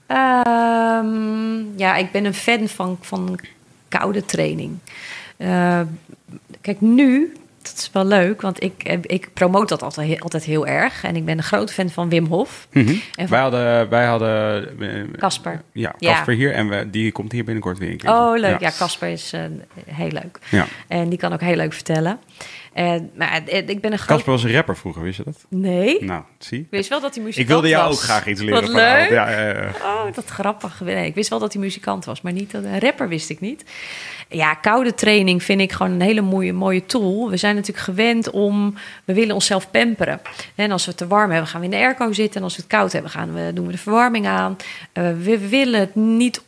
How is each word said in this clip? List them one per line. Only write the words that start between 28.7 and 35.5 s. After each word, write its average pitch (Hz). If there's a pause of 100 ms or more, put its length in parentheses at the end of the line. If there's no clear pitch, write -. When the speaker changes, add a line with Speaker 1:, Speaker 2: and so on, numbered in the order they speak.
Speaker 1:
leuk. 226
Speaker 2:
Harold. 294
Ja, 107
ja, 107
ja. 101 (140)
Speaker 1:
Oh, 208
dat 240
grappig. 202
Nee, 185
ik 156
wist 196
wel 226
dat 214
hij 196
muzikant 196
was, -
maar 180
niet 202
dat, 208
een 196
rapper 247
wist 160
ik 147
niet. 240 (640)
Ja, 156
koude 226
training 190
vind 196